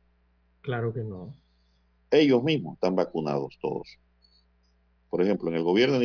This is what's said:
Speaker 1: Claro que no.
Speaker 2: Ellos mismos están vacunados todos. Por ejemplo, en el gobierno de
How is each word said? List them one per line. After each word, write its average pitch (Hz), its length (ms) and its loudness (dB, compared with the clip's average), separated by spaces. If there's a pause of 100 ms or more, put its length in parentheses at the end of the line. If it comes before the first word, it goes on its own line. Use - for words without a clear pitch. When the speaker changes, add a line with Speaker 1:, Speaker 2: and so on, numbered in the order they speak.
(600)
Speaker 1:
Claro 117 320 -6
que 120 100 -8
no. 95 320 -12 (760)
Speaker 2:
Ellos 139 320 6
mismos 127 320 -2
están 92 200 0
vacunados 76 640 -2
todos. - 380 -8 (1120)
Por 85 140 -2
ejemplo, 92 260 0
en 82 60 -4
el 82 80 0
gobierno 117 320 2
de 123 100 0